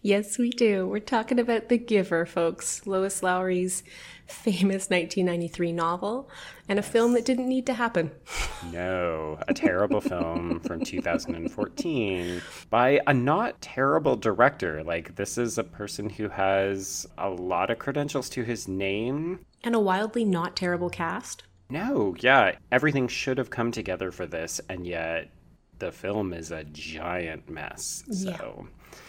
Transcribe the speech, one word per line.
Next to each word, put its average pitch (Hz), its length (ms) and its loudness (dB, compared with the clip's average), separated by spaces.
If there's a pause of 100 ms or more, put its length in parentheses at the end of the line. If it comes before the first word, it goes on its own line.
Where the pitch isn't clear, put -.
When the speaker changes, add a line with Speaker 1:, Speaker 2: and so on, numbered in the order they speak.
Speaker 1:
Yes, 208 360 2
we 240 100 2
do. 202 380 4
We're 196 100 -2
talking 220 420 0
about 233 300 0
The 247 80 6
Giver, 190 480 2
folks. - 640 -2
Lois 196 340 0
Lowry's 185 600 0 (420)
famous 190 640 2
nineteen 180 380 2
ninety-three 170 460 0
novel, 185 540 -2 (400)
and 202 120 2
a - 20 -2
film 233 320 4
that 240 100 4
didn't 254 240 2
need 254 200 0
to 254 80 0
happen. 220 340 2 (640)
Speaker 2:
No, 85 680 0 (100)
a - 60 4
terrible 98 480 2
film 85 600 -2
from 85 220 -4
two 90 200 -4
thousand 85 320 -2
and 82 160 -6
fourteen 98 920 -2 (300)
by 127 340 6
a 143 80 6
not 147 480 0
terrible 139 540 2
director. 104 680 4
Like, 82 340 -4
this - 200 -2
is 117 220 0
a 110 40 2
person 104 460 -6
who 104 200 -4
has 98 760 2 (120)
a 98 100 -2
lot 90 400 0
of 117 80 0
credentials 143 520 -4
to 123 140 -4
his 113 240 -4
name. 113 800 -4 (180)
Speaker 1:
And 233 120 0
a 226 40 4
wildly 208 460 0
not 175 300 0
terrible 175 340 -2
cast. 175 540 -6 (260)
Speaker 2:
No, 143 520 0
yeah, 123 320 6 (180)
everything 135 360 4
should 131 300 -2
have 131 140 -4
come 117 200 -2
together 92 400 -4
for 87 140 -8
this, 82 420 -6
and 90 200 -8
yet 82 420 -4 (480)
the 87 140 -6
film 98 420 -2
is 82 180 -10
a 80 120 -8
giant 113 840 -8
mess, - 600 -10
Speaker 1:
Yeah. 185 300 -4
Speaker 2:
so. - 300 -12 (420)